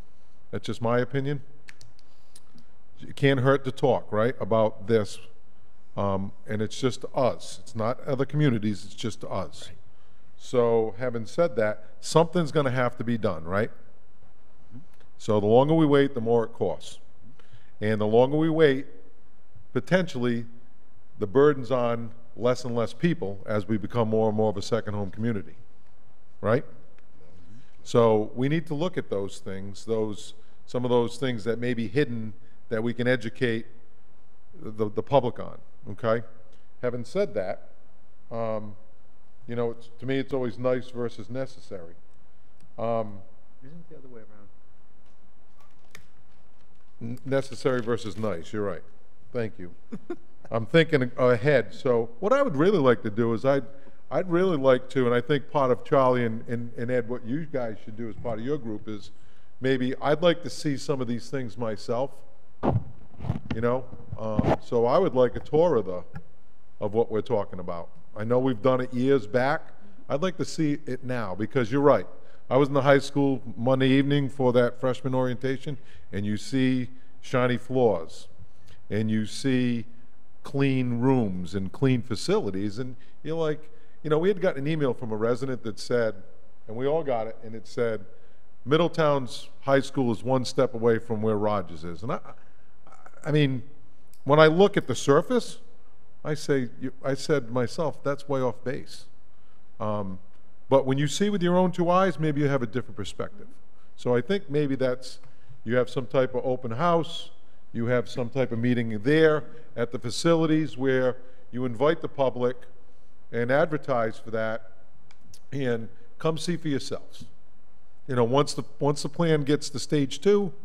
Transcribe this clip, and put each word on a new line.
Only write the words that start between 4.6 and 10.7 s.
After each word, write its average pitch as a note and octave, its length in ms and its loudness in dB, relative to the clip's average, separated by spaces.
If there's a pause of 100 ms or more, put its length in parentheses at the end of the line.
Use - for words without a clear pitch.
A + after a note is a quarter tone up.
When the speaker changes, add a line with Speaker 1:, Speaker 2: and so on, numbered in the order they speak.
Speaker 1:
this. A2 300 2 (760)
Um, G2 360 0 (160)
and G#2+ 140 -2
it's G#2 180 -4
just B2 260 0 (100)
us. A2+ 460 0
It's - 140 -4
not A2 300 -2
other C#3 200 0
communities. A2+ 600 2
It's - 100 -6
just - 280 -4
us. - 440 -4
Right. - 100 -6 (600)
So A#2 600 2